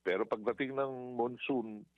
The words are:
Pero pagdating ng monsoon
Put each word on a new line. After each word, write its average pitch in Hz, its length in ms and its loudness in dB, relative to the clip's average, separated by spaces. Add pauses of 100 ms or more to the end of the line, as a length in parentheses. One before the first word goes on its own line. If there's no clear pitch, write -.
Pero 95 240 2
pagdating 117 480 0
ng 127 400 -2
monsoon 117 720 0 (120)